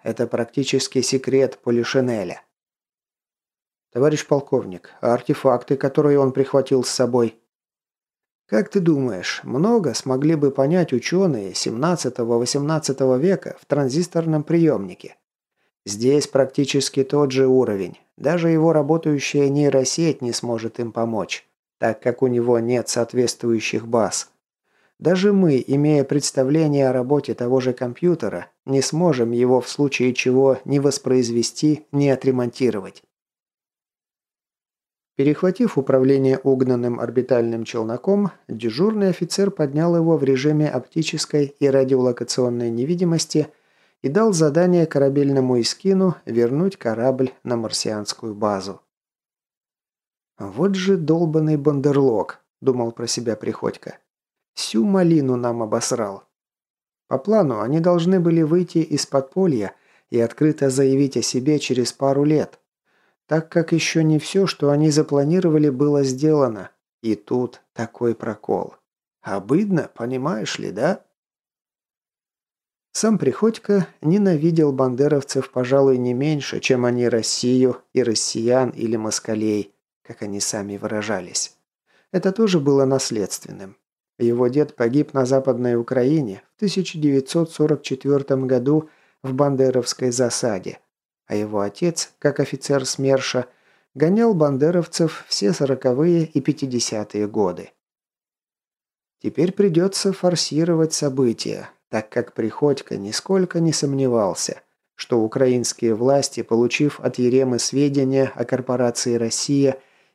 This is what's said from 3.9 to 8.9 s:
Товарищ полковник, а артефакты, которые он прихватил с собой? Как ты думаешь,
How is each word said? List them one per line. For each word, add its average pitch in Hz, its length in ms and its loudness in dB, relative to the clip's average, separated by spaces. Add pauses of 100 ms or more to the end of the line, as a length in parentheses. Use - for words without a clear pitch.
Товарищ 147 340 0
полковник, 123 640 -4 (100)
а 117 140 0
артефакты, 123 640 0
которые 143 420 2
он 135 140 2
прихватил 135 500 0
с - 80 -6
собой? 120 480 0 (1080)
Как 208 220 0
ты 202 120 0
думаешь, 135 640 0